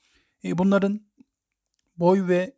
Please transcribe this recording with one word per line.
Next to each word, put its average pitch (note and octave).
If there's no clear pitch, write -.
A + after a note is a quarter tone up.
E, F3+
bunların G3
boy F3+
ve, F3+